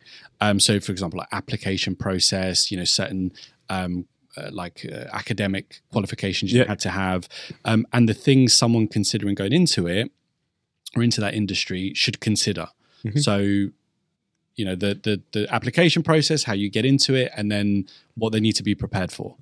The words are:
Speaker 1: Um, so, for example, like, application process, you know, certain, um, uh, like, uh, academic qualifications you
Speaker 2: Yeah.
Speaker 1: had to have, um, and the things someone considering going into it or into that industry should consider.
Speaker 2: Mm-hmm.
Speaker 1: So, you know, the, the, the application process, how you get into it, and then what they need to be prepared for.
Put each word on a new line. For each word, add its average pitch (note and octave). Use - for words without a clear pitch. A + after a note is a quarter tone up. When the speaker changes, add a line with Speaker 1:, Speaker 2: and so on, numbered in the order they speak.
Speaker 1:
Um, G2+
so, G#2
for G2+
example, F2
like, -
application F#2+
process, F#2
you G2+
know, F2+
certain, F#2+
um, F2+
uh, -
like, -
uh, -
academic G2
qualifications G2
you A#2+
Speaker 2:
Yeah. -
Speaker 1:
had G#2
to G2
have, F#2
um, A2
and A#2+
the G#2+
things C3
someone A#2
considering G2+
going G2
into D#3
it F2
or A#2
into A#2
that G#2
industry G2
should -
consider. G2
Speaker 2:
Mm-hmm. A2
Speaker 1:
So, G#2
you A2
know, F#2
the, G2+
the, G#2
the G#2
application D#3+
process, D#3
how A#2
you G2+
get A2
into C3+
it, B2+
and G#2
then G2+
what A2
they A2
need A2
to -
be G2+
prepared F#2
for. -